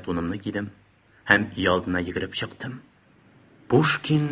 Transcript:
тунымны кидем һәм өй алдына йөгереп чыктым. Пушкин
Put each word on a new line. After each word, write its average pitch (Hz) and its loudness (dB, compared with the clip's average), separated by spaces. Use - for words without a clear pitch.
тунымны 85 -4
кидем 101 -6
һәм 98 4
өй 95 0
алдына 90 2
йөгереп 90 -6
чыктым. 127 -10
Пушкин 147 4